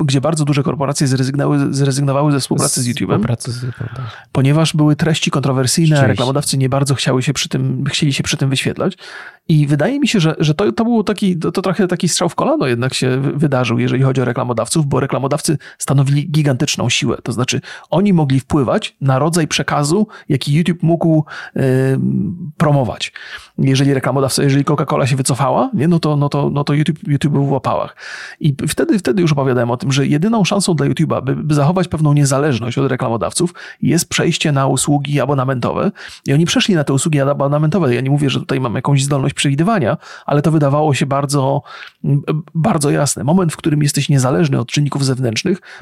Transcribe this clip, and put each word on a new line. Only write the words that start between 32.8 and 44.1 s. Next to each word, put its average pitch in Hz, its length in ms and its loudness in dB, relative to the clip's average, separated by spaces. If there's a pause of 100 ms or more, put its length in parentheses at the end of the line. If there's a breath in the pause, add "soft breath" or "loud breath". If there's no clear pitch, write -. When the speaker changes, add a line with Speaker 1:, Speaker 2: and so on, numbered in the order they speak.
Speaker 1:
reklamodawców, 123 640 -2 (280 loud breath)
jest 160 260 0
przejście - 440 0
na 135 140 2
usługi 143 540 0
abonamentowe. 127 720 0 (360 loud breath)
I 135 60 0
oni 160 140 4
przeszli 220 280 0
na 151 100 2
te 139 80 -2
usługi 147 280 0
abonamentowe. 143 760 0
Ja 120 60 0
nie 135 100 -2
mówię, 143 200 2
że 139 100 -2
tutaj 135 200 -4
mam 131 140 -4
jakąś 139 300 0
zdolność 139 300 -2
przewidywania, 143 640 0 (300 loud breath)
ale 147 160 2
to 160 80 2
wydawało 147 440 2
się 147 120 -2
bardzo, 139 560 0 (420 loud breath)
m, 139 180 2 (320)
bardzo 156 360 0
jasne. 151 340 -2
Moment, 175 280 2
w - 40 -8
którym 151 260 0
jesteś 143 260 0
niezależny 135 520 2